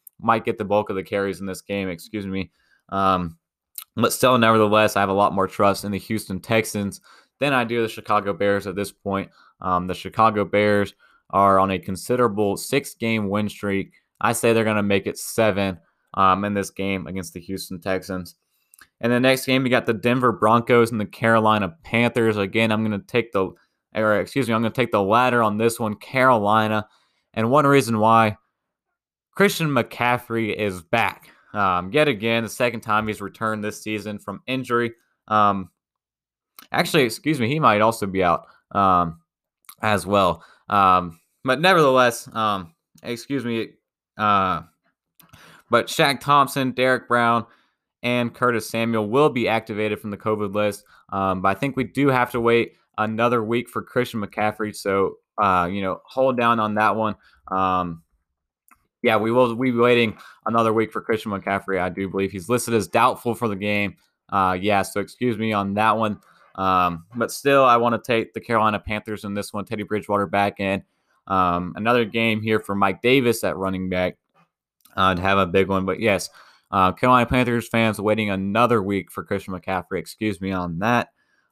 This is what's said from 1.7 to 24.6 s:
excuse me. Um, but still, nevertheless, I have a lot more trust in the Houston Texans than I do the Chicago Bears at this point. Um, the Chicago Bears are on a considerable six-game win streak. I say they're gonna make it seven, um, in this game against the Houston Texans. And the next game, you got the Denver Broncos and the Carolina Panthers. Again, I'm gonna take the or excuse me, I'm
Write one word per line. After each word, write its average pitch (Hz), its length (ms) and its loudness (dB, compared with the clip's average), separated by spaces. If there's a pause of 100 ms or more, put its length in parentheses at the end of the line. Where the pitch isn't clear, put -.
excuse 98 380 -10
me. 95 260 -8 (380)
Um, 95 460 0 (600)
but 123 160 0
still, 127 260 4
nevertheless, 107 580 4
I 98 40 2
have 101 80 2
a 98 40 0
lot 98 220 2
more 95 140 0
trust 101 360 0
in 101 60 -6
the 98 80 -4
Houston 101 400 -6
Texans 104 640 -2 (400)
than 139 120 0
I 127 120 0
do 117 180 -2
the 110 60 -2
Chicago 104 440 -2
Bears 101 340 0
at 90 100 -8
this 101 160 -6
point. 98 360 -6 (320)
Um, 90 280 -2
the 90 60 -4
Chicago 104 500 0
Bears 101 500 2 (360)
are 98 280 4
on 95 140 2
a 92 60 -2
considerable 104 800 -2
six-game 113 720 -4
win 104 200 -2
streak. 98 440 -4 (280)
I 117 120 0
say 117 200 2
they're 113 100 4
gonna 107 220 0
make 101 240 0
it - 100 -8
seven, 98 600 0 (360)
um, 95 300 2
in 101 100 -4
this 98 160 -4
game 98 380 -6
against 90 260 -10
the 87 60 -14
Houston 92 400 -10
Texans. 92 560 -6 (640)
And 120 120 0
the 123 80 2
next 131 260 2
game, 131 180 0
you 123 60 -2
got 120 160 2
the 120 80 0
Denver 120 380 0
Broncos 117 600 2
and 110 80 -4
the 101 60 -4
Carolina 107 760 0
Panthers. 117 540 0
Again, 110 340 0
I'm 110 140 0
gonna 104 160 -4
take 117 320 -2
the 95 200 0 (420)
or 107 260 0
excuse 113 280 -2
me, 113 60 0
I'm 113 80 0